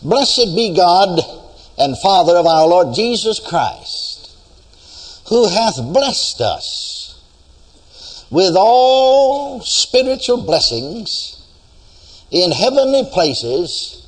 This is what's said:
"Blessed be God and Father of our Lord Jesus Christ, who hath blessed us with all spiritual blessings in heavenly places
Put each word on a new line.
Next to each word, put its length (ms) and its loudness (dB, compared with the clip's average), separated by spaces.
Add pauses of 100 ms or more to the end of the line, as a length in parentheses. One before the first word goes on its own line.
"Blessed 500 0
be 220 -2
God 460 4 (560)
and 220 -2
Father 360 4
of 100 2
our 220 4
Lord 260 2
Jesus 460 -4
Christ, 960 -8 (920)
who 200 2
hath 340 -2
blessed 600 -2
us 800 -8 (1080)
with 280 2
all 1040 4
spiritual 800 -2
blessings 960 -4 (920)
in 220 0
heavenly 540 0
places 1040 -4